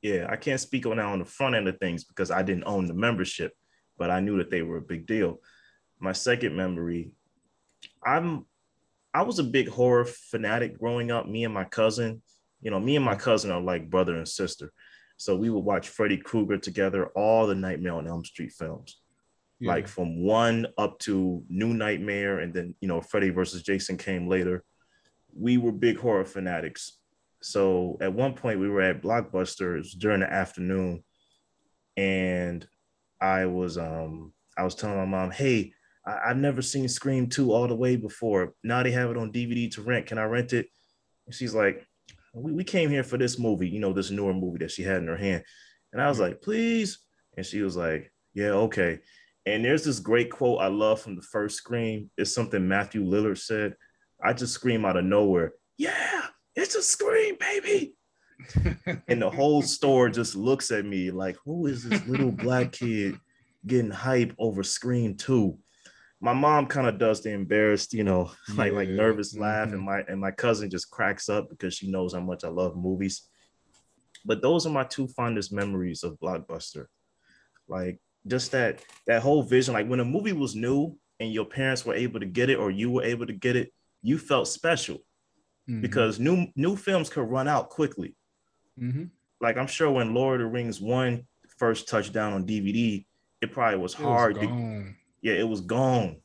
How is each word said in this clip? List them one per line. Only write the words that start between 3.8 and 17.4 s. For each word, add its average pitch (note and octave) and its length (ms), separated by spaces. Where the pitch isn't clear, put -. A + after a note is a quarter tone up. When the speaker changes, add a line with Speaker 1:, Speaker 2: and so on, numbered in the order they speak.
Speaker 1:
but F2 120
I F2+ 100
knew G2+ 180
that F2 120
they F2 120
were E2 160
a D#2 40
big E2 240
deal. G#2 340
My F#2+ 120
second A#2+ 440
memory, E2+ 560
I'm, D#3 420
I D#3+ 80
was G#3+ 160
a D#3 60
big B2 240
horror B2 380
fanatic A2+ 720
growing A#2+ 340
up. A#2 160
Me A2+ 160
and A2 100
my F#2+ 100
cousin, A2+ 580
you A2 80
know, G2 100
me C3 160
and C#3 80
my A#2 100
cousin G#2+ 380
are F2 80
like F2 300
brother F2 260
and D#2+ 100
sister. - 460
So G2 180
we A2 140
would G#2 140
watch G2 240
Freddy G#2 280
Krueger G2+ 420
together, F#2+ 500
all A2 380